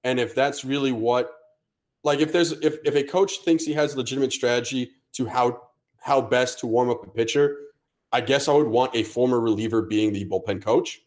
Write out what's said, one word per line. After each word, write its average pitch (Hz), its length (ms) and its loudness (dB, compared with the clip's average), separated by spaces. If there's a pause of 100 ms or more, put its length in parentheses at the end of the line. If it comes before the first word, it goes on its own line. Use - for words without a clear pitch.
And 127 140 0
if 113 160 -2
that's 139 280 0
really 135 300 0
what, 120 400 0 (720)
like, 143 140 2
if 151 120 2
there's, 165 220 2
if, 151 320 -2
if 143 100 0
a 139 80 2
coach 185 400 0
thinks 165 220 2
he 151 80 -4
has 147 220 0
a - 20 -6
legitimate 131 340 -2
strategy 123 600 -2 (220)
to 131 120 -4
how, 123 360 0 (380)
how 139 220 2
best 123 380 0
to 123 80 -6
warm 120 220 2
up - 160 -2
a - 40 -20
pitcher, 143 480 2 (560)
I 123 80 2
guess 135 260 0
I 151 60 2
would 147 140 4
want 120 280 0
a 113 80 0
former 127 380 0
reliever 110 400 0
being 107 320 0
the 98 120 -6
bullpen 95 360 -4
coach. - 460 0